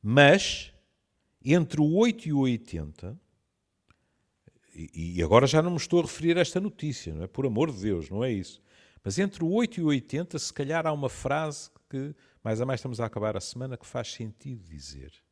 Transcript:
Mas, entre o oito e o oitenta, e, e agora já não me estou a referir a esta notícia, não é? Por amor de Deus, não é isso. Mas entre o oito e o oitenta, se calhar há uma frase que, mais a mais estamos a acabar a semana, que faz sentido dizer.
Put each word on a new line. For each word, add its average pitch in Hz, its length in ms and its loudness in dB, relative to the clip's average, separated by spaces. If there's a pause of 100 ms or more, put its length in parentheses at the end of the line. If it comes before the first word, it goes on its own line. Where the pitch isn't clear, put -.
Mas, 143 680 6 (720)
entre 156 360 2
o 151 140 4
oito 226 340 2
e 151 40 -2
o 139 80 2
oitenta, 104 800 -4 (1600)
e, 82 420 -8
e 85 60 2
agora 110 240 8
já 156 160 4
não 175 100 0
me 170 40 -2
estou 170 240 2
a - 20 0
referir 165 360 0
a - 20 4
esta 185 200 0
notícia, 151 540 -6
não 78 100 -6
é? - 20 -8
Por 135 200 -4
amor 131 260 0
de 95 100 -10
Deus, 87 280 -2
não 104 120 -4
é 127 80 -2
isso. 98 320 -8 (400)
Mas 98 160 -6
entre 196 260 -2
o 160 60 0
oito 226 300 0
e - 20 -2
o 156 40 2
oitenta, 151 520 -2
se - 140 -8
calhar 156 340 -4
há 156 60 0
uma 143 160 -4
frase 151 640 -4 (180)
que, 135 260 -8 (280)
mais 110 180 -2
a 127 60 0
mais 131 140 -2
estamos 120 200 -8
a 117 60 -2
acabar 107 300 -4
a 95 40 -4
semana, 127 360 -10
que - 100 -20
faz - 260 -8
sentido 113 520 -12
dizer. 73 480 -18 (200)